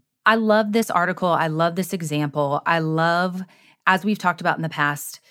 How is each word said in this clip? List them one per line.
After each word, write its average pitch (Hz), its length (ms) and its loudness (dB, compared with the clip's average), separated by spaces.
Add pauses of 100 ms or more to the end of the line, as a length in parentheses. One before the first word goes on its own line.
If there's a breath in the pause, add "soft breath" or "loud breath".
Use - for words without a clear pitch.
(280)
I 214 60 6
love 220 380 2
this 220 180 0
article. 180 400 0
I 160 160 2
love 165 300 0
this 185 180 -4
example. 147 720 -2
I 165 140 2
love, 170 640 0 (420 soft breath)
as 185 180 2
we've 208 140 0
talked 175 240 -2
about 170 160 0
in 160 60 -6
the 160 60 -4
past, 147 500 -4 (120)